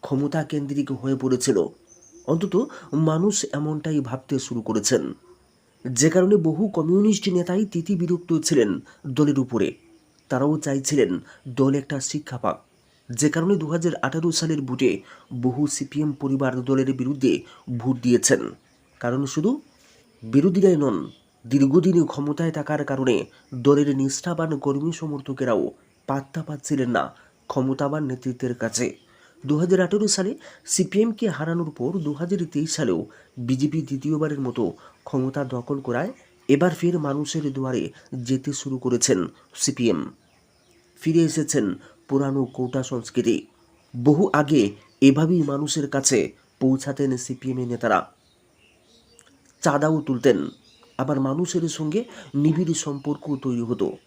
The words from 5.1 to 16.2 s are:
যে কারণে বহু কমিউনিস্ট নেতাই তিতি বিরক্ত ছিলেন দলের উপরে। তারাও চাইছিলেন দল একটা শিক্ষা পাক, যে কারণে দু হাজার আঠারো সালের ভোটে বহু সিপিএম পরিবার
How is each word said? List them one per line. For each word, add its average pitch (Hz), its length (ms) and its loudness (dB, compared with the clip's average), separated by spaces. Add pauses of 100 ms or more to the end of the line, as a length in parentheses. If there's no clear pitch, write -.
যে 127 180 4
কারণে 185 260 6
বহু 160 320 2
কমিউনিস্ট 196 640 2
নেতাই 180 360 0
তিতি 190 300 -4
বিরক্ত 170 440 0
ছিলেন 107 400 2 (280)
দলের 139 320 2
উপরে। 120 340 0 (560)
তারাও 143 300 0
চাইছিলেন 139 600 0 (280)
দল 135 280 2
একটা 139 240 -4
শিক্ষা 135 380 -8
পাক, - 240 -4 (480)
যে 123 200 2
কারণে 165 260 2
দু 160 120 -2
হাজার 165 280 0
আঠারো 160 360 -2
সালের 160 300 -2
ভোটে 127 400 0 (320)
বহু 127 340 0
সিপিএম 143 440 -4
পরিবার 135 500 -2